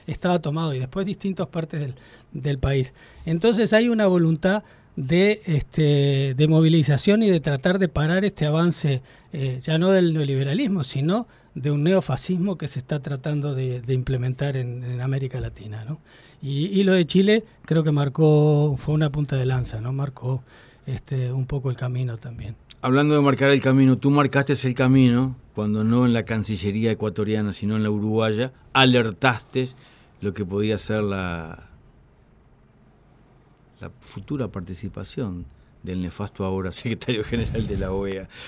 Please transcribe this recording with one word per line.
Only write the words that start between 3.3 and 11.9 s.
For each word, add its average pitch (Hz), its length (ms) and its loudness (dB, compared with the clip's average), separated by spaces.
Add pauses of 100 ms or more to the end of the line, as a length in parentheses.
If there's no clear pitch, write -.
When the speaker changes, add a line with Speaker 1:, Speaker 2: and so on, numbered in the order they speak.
Speaker 1:
hay 226 160 4
una 214 200 2
voluntad 180 560 2 (320)
de, 190 500 2
este, 143 920 2
de 151 120 4
movilización 160 720 4
y 208 80 4
de 175 80 4
tratar 151 400 0
de 185 100 2
parar 165 360 0
este 196 200 -2
avance, 151 560 0 (320)
eh, 131 300 -4
ya 160 160 0
no 185 140 4
del 180 200 4
neoliberalismo, 151 680 0
sino 165 460 -2 (260)
de 143 160 -4
un 147 140 0
neofascismo 180 720 0